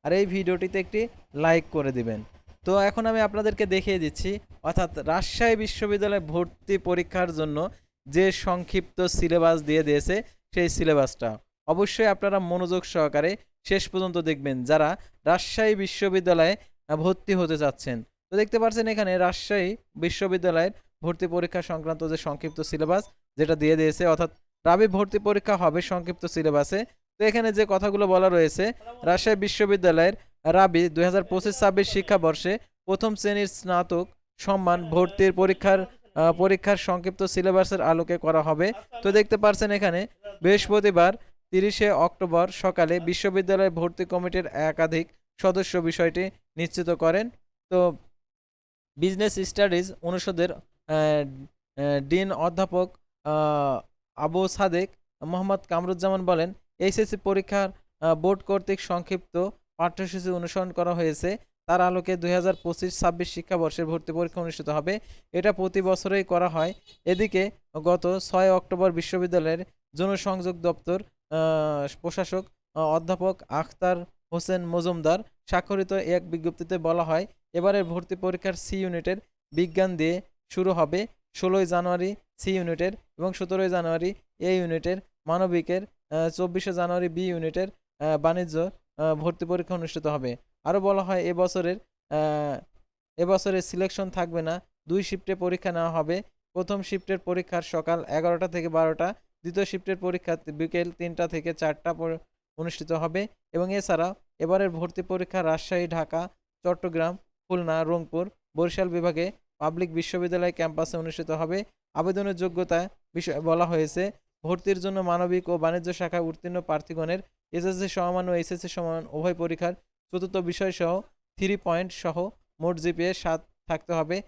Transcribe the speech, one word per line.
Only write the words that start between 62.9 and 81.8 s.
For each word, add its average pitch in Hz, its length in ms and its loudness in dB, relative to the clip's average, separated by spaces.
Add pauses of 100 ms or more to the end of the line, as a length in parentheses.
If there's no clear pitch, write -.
ছাব্বিশ 175 280 0
শিক্ষাবর্ষে 170 560 -2
ভর্তি 160 280 -6
পরীক্ষা 170 280 -4
অনুষ্ঠিত 160 280 -8
হবে। 151 320 -2 (320)
এটা 180 200 2
প্রতি 190 300 -2
বছরই 190 420 0
করা 175 240 2
হয়।" 165 260 -2 (300)
এদিকে 190 460 0 (260)
গত 175 420 0
ছয় 190 340 2
অক্টোবর 185 400 2
বিশ্ববিদ্যালয়ের 170 720 0 (320)
জনসংযোগ 185 640 -2
দপ্তর, 175 420 -2
আহ, 151 1000 -2
প্রশাসক, 185 440 -4 (300)
আহ, 156 80 -2
অধ্যাপক 175 640 0
আখতার 175 480 -2 (360)
হোসেন 175 340 -2
মজুমদার 170 520 0 (280)
স্বাক্ষরিত 190 460 -2
এক 175 380 0
বিজ্ঞপ্তিতে 170 480 -4
বলা 165 260 0
হয়, 160 220 0 (260)
এবারের 190 320 2
ভর্তি 175 320 -6
পরীক্ষার 185 360 -4
সি 190 280 -6
ইউনিটের 180 360 -2 (380)
বিজ্ঞান 180 420 0
দিয়ে 165 260 0 (280)
শুরু 185 220 0
হবে 170 340 0 (300)
ষোলোই 185 300 2
জানুয়ারি 180 500 -2 (220)